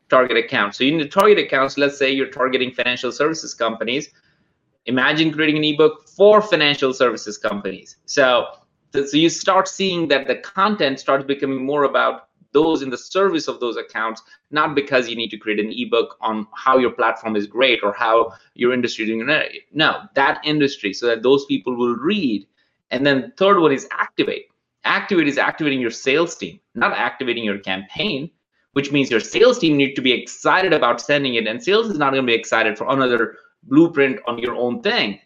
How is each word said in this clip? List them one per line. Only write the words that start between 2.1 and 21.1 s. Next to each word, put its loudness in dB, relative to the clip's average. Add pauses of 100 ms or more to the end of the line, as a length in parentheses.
you're -2
targeting -2
financial -4
services -2
companies. -4 (800)
Imagine 2
creating 0
an -2
ebook 2
for 6
financial 2
services -2
companies. -6 (100)
So 2 (460)
so, 0
so -2
you 4
start 0
seeing -2
that 0
the 0
content -2
starts 0
becoming -4
more 0
about 0 (220)
those 2
in -6
the -6
service -2
of -6
those -4
accounts, -6 (300)
not -2
because 0
you -8
need -6
to -10
create -2
an -2
ebook -2
on -4
how 2
your 2
platform -2
is -2
great 0
or 0
how 0 (200)
your 0
industry -2
is -2
doing. -4 (460)
No, 0 (100)
that 0
industry, 0
so -4
that 0